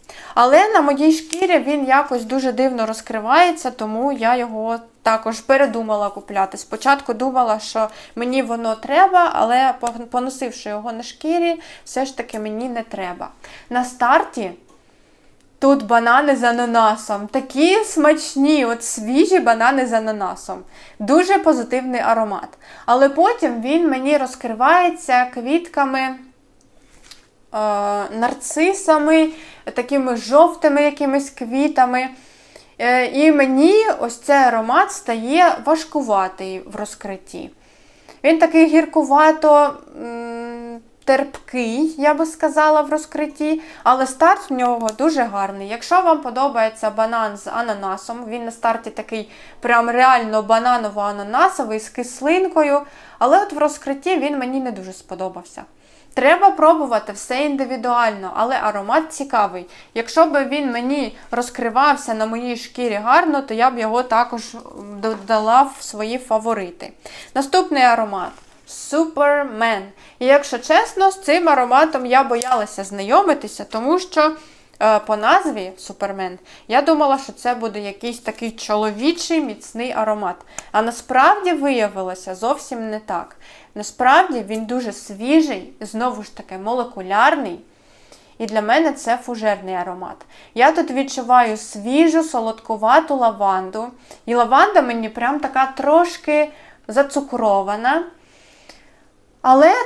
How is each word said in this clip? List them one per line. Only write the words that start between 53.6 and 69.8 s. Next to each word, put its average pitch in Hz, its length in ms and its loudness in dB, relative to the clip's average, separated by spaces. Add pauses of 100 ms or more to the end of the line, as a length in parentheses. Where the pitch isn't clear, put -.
він 285 220 -4
мені 262 200 -6
не 254 120 -6
дуже 190 220 -14
сподобався. 185 720 -12 (500)
Треба 339 360 4
пробувати 302 640 2
все 254 340 -4
індивідуально, 240 880 -2
але 247 200 -2
аромат 214 580 -2
цікавий. 202 560 -4 (240)
Якщо 233 320 0
б 277 220 0
він 277 240 -4
мені 247 460 -4 (140)
розкривався 247 800 -2
на 220 120 -4
моїй 233 320 -6
шкірі 240 360 -6 (100)
гарно, 285 380 2
то 269 120 -10
я 233 160 2
б 240 100 -4
його 226 240 -2
також 240 520 -2 (460)
додала 220 600 2
в 277 220 -4
свої 220 340 -8
фаворити. 220 760 -6 (420)
Наступний 277 480 0
аромат. 214 480 0 (360)
Superman. 285 1120 -2 (380)